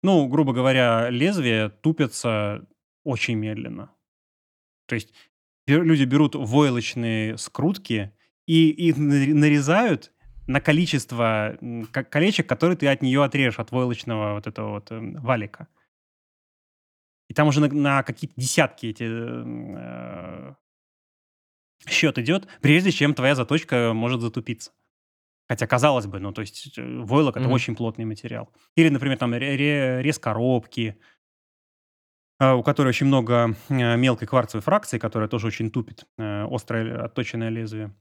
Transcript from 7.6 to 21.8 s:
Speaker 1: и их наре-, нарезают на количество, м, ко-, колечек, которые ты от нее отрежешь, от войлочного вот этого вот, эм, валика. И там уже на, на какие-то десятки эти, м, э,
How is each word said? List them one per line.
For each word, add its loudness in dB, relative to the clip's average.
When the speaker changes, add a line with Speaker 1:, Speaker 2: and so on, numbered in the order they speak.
Speaker 1:
и 6
их 2
наре-, 2
нарезают 2
на 0
количество, 0
м, -10
ко-, -6
колечек, 0
которые 2
ты 0
от 0
нее 2
отрежешь, 0
от -8
войлочного -2
вот -8
этого -8
вот, -12
эм, -10
валика. -6
И -14
там 4
уже 4
на, 4
на 2
какие-то -10
десятки 0
эти, -8
м, -8
э, -14